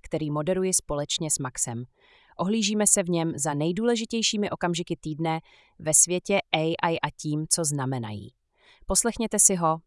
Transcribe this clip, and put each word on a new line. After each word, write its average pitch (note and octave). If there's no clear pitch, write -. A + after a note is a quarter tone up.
který D3+
moderuji F#3
společně D3
s -
Maxem. B2
Ohlížíme G#3
se G3+
v E3+
něm E3
za D3
nejdůležitějšími G#3+
okamžiky F3
týdne D#3+
ve D#3
světě F3+
A D#3
I E3+
a D3+
tím, D3+
co E3+
znamenají. B2+
Poslechněte A3
si G3
ho, E3